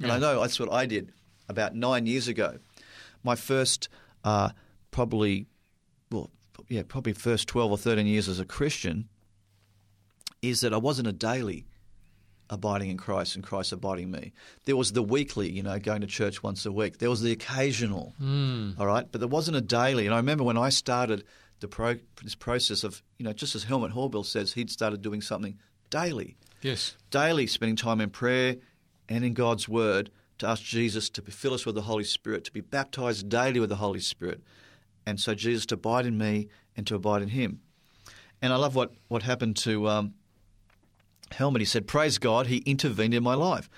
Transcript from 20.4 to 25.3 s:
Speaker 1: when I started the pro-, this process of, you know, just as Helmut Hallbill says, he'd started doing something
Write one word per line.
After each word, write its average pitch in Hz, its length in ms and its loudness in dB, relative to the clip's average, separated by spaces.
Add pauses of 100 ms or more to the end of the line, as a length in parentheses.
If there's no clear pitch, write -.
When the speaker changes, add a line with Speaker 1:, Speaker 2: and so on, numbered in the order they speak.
Speaker 1:
when 120 140 2
I 127 140 2
started 123 540 0 (360)
the 101 80 -10
pro-, 117 300 -2 (260)
this 104 100 -8
process 120 480 0
of, 98 200 -6 (160)
you 123 60 -8
know, 107 100 -4
just - 200 -6
as 101 100 -6
Helmut 117 280 -2
Hallbill 117 320 -2
says, - 300 -2
he'd 117 160 -4
started 104 320 -2
doing 104 180 -4
something 101 380 -6 (320)